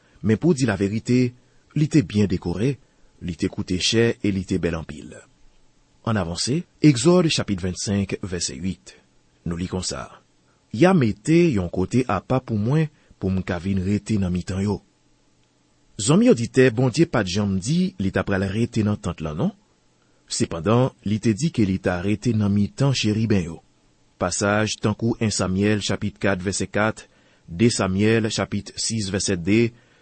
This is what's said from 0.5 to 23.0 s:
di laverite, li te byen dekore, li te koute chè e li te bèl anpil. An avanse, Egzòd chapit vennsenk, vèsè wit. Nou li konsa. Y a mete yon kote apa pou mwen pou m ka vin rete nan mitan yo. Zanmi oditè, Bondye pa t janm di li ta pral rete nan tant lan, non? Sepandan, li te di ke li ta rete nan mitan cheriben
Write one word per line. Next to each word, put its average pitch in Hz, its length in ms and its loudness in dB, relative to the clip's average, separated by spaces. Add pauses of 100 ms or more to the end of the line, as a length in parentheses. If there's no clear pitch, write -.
di 127 80 0
laverite, 107 540 0 (580)
li 151 160 2
te 156 80 6
byen 98 300 2
dekore, 92 420 -2 (480)
li 87 160 -8
te 95 160 -2
koute 92 240 -4
chè 113 400 2
e 101 160 -2
li 95 160 -4
te 95 80 0
bèl 82 240 -2
anpil. 76 320 -16 (960)
An 107 80 2
avanse, 95 460 -2 (180)
Egzòd 156 480 6
chapit 101 320 -2
vennsenk, 95 640 -2
vèsè 85 400 -8
wit. - 320 -8 (480)
Nou 85 160 -6
li 92 80 -6
konsa. 69 400 -8 (640)
Y 117 160 4
a 196 80 4
mete 131 380 2 (180)
yon 90 160 0
kote 95 400 0
apa 127 320 0
pou 113 160 -4
mwen 147 320 0 (320)
pou 95 80 -2
m 95 160 0
ka 87 160 -4
vin 98 240 -2
rete 104 320 0
nan 90 160 0
mitan 95 320 -4
yo. 101 140 -2 (1200)
Zanmi 196 300 4
oditè, 127 420 4
Bondye 131 320 2
pa 131 160 0
t 92 140 -2
janm 101 260 0
di 170 400 -2
li 95 100 0
ta 95 140 0
pral 98 240 0
rete 113 320 -2
nan 104 160 0
tant 82 240 -8
lan, 78 160 -6
non? 165 160 -2 (720)
Sepandan, 110 640 0 (160)
li 104 160 0
te 113 160 0
di 151 160 -2
ke 107 160 2
li 92 80 0
ta 90 240 -2
rete 107 320 -2
nan 104 180 0
mitan 104 460 0
cheriben 107 480 0